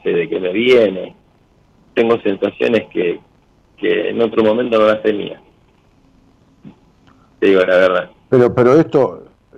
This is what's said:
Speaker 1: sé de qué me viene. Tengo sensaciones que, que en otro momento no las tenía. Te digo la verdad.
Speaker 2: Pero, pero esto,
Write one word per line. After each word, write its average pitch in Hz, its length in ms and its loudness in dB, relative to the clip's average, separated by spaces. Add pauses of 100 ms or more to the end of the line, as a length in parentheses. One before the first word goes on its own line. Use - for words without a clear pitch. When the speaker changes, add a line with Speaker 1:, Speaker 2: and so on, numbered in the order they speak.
Speaker 1:
sé - 80 -6
de 87 180 -2
qué 92 100 -6
me 92 140 -6
viene. 110 600 0 (800)
Tengo 117 280 0
sensaciones 107 680 -4
que, 87 300 -4 (580)
que 95 320 -4
en 107 120 -4
otro 113 220 -2
momento 113 360 0
no 107 80 4
las 110 160 0
tenía. 98 380 -6 (2000)
Te 92 80 2
digo 95 140 4
la 92 140 2
verdad. 90 360 0 (180)
Speaker 2:
Pero, 123 260 2
pero 127 240 4
esto, 147 460 -2 (320)